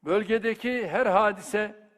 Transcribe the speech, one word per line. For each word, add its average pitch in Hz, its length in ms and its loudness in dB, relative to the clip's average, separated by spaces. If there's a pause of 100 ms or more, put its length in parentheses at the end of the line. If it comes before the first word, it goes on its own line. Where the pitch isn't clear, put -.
bölgedeki 220 840 0
her 208 180 0
hadise 208 760 0 (160)